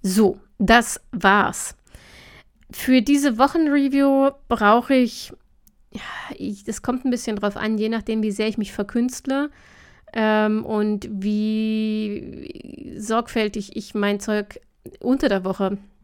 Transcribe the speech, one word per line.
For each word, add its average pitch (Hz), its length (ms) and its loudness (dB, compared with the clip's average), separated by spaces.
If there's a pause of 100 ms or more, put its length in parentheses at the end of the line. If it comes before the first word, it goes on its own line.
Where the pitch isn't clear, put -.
So, 196 360 2 (200)
das 226 420 4 (120)
war's. 196 640 2 (920)
Für 254 300 4
diese 277 380 2
Wochenreview 277 920 4 (160)
brauche 233 460 4
ich, - 380 0 (600)
ja, - 100 -12 (340)
ich, 202 280 -8
das - 180 -8
kommt 254 240 -2
ein 254 40 2
bisschen 240 260 -4
drauf 202 200 -2
an, 214 220 -2
je 220 100 0
nachdem, 220 340 -2
wie 214 80 0
sehr 214 180 -2
ich 214 100 -4
mich 208 140 -4
verkünstle, 254 760 -2 (640)
ähm, 214 520 2
und 214 460 -2
wie 214 1900 -4
sorgfältig 220 760 -4
ich - 180 -12
mein 202 260 0
Zeug 208 400 -4 (400)
unter 269 280 2
der 190 160 0
Woche 190 340 -2 (260)